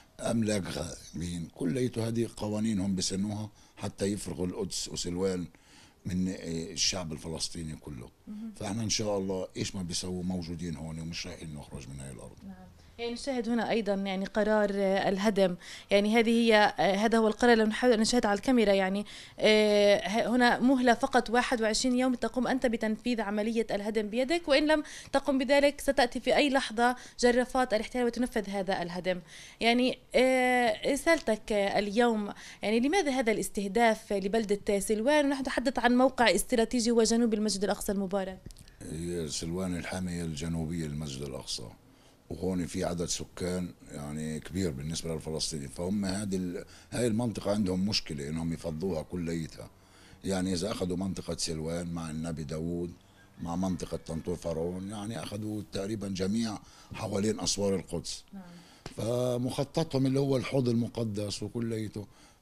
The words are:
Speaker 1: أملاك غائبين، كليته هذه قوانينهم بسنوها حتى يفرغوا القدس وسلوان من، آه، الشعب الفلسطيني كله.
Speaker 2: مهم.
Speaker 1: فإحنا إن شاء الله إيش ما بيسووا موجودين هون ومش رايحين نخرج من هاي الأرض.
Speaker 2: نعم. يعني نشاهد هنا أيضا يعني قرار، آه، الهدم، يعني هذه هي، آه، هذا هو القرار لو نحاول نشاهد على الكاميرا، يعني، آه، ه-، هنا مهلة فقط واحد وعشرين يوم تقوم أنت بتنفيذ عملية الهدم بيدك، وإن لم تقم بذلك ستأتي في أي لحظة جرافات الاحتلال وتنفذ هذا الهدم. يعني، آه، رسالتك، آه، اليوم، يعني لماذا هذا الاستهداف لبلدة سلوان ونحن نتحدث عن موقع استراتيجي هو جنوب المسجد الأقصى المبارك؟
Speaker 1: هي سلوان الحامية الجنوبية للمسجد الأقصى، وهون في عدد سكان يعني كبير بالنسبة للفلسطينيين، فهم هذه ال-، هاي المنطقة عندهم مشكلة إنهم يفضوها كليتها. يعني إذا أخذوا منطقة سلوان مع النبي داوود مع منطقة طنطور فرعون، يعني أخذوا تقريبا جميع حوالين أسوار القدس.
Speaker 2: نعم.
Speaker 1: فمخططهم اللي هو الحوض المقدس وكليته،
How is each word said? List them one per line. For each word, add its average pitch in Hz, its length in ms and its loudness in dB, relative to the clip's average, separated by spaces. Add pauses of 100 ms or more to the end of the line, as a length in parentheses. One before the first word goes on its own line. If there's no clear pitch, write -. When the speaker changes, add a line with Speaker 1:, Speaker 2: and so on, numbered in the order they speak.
(180)
Speaker 1:
أملاك 107 440 0
غائبين، 85 920 -8
كليته 123 520 -2
هذه 117 300 -2
قوانينهم 104 580 -2
بسنوها 101 540 -4 (280)
حتى 101 280 -6
يفرغوا 92 420 -4
القدس 92 400 -6
وسلوان 90 600 -2 (580)
من، 92 220 0
آه، 82 440 -6
الشعب 87 420 -2
الفلسطيني 80 600 -8
كله. 60 340 -14 (180)
Speaker 2:
مهم. 214 280 -12
Speaker 1:
فإحنا 107 280 -6
إن 107 60 -2
شاء 104 280 0
الله 95 300 -4 (100)
إيش - 180 -6
ما 98 60 -6
بيسووا 90 420 -6
موجودين 87 520 -6
هون 80 240 -10
ومش 82 280 -10
رايحين 80 280 -12
نخرج 69 340 -14
من 69 100 -12
هاي 67 120 -12
الأرض. - 240 -16 (120)
Speaker 2:
نعم. 185 200 -18 (300)
يعني 233 160 -6
نشاهد 240 360 -4
هنا 226 200 0
أيضا 202 240 0
يعني 196 320 -2
قرار، 214 480 2
آه، 196 360 2
الهدم، 190 460 2 (360)
يعني 208 280 6
هذه 226 100 4
هي، 226 500 6
آه، 185 160 4
هذا 220 220 2
هو 220 100 6
القرار 240 300 6
لو 220 80 6
نحاول 220 340 4
نشاهد 233 260 4
على 202 120 4
الكاميرا، 214 360 4
يعني، 196 320 2 (340)
آه، 208 680 6
ه-، 208 200 0
هنا 240 320 6
مهلة 247 340 6
فقط 240 360 2
واحد 240 320 2
وعشرين 226 340 0
يوم 254 200 2
تقوم 233 320 -2
أنت 254 180 2
بتنفيذ 220 560 0
عملية 214 500 0
الهدم 208 380 -2
بيدك، 262 380 0
وإن 294 200 6
لم 302 160 4 (300)
تقم 277 240 2
بذلك 277 440 4
ستأتي 262 380 2
في 226 160 2
أي 285 140 6
لحظة 247 460 2 (240)
جرافات 247 540 2
الاحتلال 233 320 0
وتنفذ 233 440 -2
هذا 196 320 -2
الهدم. 175 400 -4 (380)
يعني، 240 380 2 (180)
آه، 247 760 4
رسالتك، 277 600 2
آه، 196 280 2
اليوم، 208 540 2 (280)
يعني 214 180 2
لماذا 294 320 2
هذا 254 200 2
الاستهداف 208 840 2
لبلدة 202 680 0
سلوان 247 460 2
ونحن 277 160 0
نتحدث 254 380 0
عن 247 180 6
موقع 247 380 6
استراتيجي 226 560 2
هو 226 120 6
جنوب 226 300 4
المسجد 208 300 0
الأقصى 208 280 0
المبارك؟ 190 480 -4 (420)
Speaker 1:
هي 85 460 -6
سلوان 90 500 -4
الحامية 87 460 -4
الجنوبية 82 640 -4
للمسجد 73 340 -6
الأقصى، 64 480 -8 (600)
وهون 87 360 -2
في 90 180 -4
عدد 85 220 -2
سكان 90 680 -6 (180)
يعني 76 480 -6
كبير 87 320 -2
بالنسبة 80 420 -6
للفلسطينيين، 78 560 -6
فهم 98 360 -4
هذه 95 300 -4
ال-، 90 300 -4 (260)
هاي 123 160 0
المنطقة 107 440 -2
عندهم 95 340 0
مشكلة 78 440 -4
إنهم 82 240 -4
يفضوها 80 480 -4
كليتها. 82 680 -6 (540)
يعني 95 300 0
إذا 90 180 -2
أخذوا 90 260 -2
منطقة 85 400 -4
سلوان 85 560 -4
مع 82 160 -6
النبي 80 340 -6
داوود 85 500 -4 (480)
مع 87 140 -6
منطقة 90 520 -4
طنطور 82 280 -4
فرعون، 87 540 -6
يعني 107 340 -8
أخذوا 107 380 -6 (100)
تقريبا 101 360 -6
جميع 98 500 -2 (360)
حوالين 101 460 -2
أسوار 98 360 0
القدس. - 480 -6 (100)
Speaker 2:
نعم. 196 100 -14 (540)
Speaker 1:
فمخططهم 123 1080 0
اللي 135 140 2
هو 139 180 2
الحوض 123 320 0
المقدس 110 720 -2
وكليته، 110 640 -6 (340)